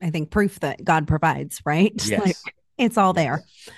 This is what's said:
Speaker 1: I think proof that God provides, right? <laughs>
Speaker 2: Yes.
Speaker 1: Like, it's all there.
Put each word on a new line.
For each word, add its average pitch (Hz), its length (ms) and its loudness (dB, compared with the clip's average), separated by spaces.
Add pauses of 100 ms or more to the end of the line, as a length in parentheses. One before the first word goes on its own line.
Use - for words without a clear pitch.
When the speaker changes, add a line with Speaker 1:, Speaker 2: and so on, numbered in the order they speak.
Speaker 1:
I 170 100 -4
think 156 200 -4
proof 202 300 0
that - 240 -6
God 160 240 2
provides, 143 580 0
right? 170 280 2
<laughs> - 120 -6
Speaker 2:
Yes. 208 140 0
Speaker 1:
Like, 185 160 0 (420)
it's 240 180 0
all 190 160 4
there. 156 300 0 (360)